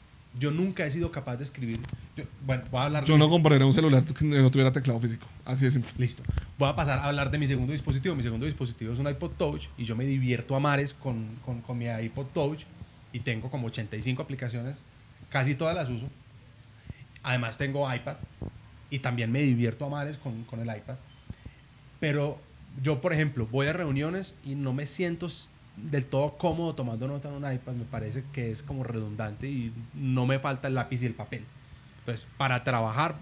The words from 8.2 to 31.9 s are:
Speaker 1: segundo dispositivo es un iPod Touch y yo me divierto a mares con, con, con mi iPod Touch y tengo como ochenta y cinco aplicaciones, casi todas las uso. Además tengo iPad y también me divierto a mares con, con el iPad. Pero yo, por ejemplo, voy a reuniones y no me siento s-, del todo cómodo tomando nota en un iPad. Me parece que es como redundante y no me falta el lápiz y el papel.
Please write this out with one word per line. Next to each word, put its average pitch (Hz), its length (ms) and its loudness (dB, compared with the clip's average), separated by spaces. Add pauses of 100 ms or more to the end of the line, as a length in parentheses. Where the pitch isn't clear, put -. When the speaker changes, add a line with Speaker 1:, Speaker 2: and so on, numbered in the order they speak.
Speaker 1:
segundo 117 220 -2
dispositivo 120 480 -4
es 117 60 -2
un 143 100 0
iPod 143 260 -4
Touch 151 280 -2 (140)
y 123 80 -6
yo 110 100 -2
me 123 100 -2
divierto 127 500 0
a 135 40 2
mares 143 340 2
con, 113 320 -6 (180)
con, 120 180 -6
con 123 180 -6
mi 117 80 -4
iPod 117 400 -4
Touch 151 340 -2 (500)
y 123 100 -6
tengo 117 300 -2
como 123 160 -4
ochenta 110 300 -6
y - 60 -6
cinco 127 180 0
aplicaciones, 131 560 -6 (520)
casi 139 260 2
todas 160 200 0
las 151 140 -2
uso. 120 180 -4 (1160)
Además 120 340 0
tengo 139 360 0
iPad 131 220 -6 (720)
y 135 100 -4
también 120 320 0
me 135 100 2
divierto 120 440 2
a 139 40 -4
mares 147 280 -6
con, 113 280 -8
con 117 140 -8
el 117 80 -4
iPad. 110 280 -8 (1040)
Pero 147 400 0 (420)
yo, 135 200 2
por 175 120 0
ejemplo, 143 380 2
voy 139 160 2
a 156 60 2
reuniones 165 640 -2 (100)
y 139 100 -6
no 135 180 -2
me 139 120 -2
siento 170 420 -2
s-, - 220 -12 (280)
del 139 280 -2
todo 143 320 0
cómodo 165 360 0
tomando 120 340 -4
nota 143 220 -6
en 143 60 -8
un 139 180 -4
iPad. 127 200 -6
Me 120 120 -6
parece 113 380 -6 (100)
que 120 180 -2
es 110 120 -8
como 135 200 -6
redundante 110 640 -6
y 123 240 -4 (220)
no 127 320 2
me 131 140 2
falta 139 280 -4
el 131 80 0
lápiz 123 280 -2
y - 20 2
el 113 80 -2
papel. 107 300 -10 (560)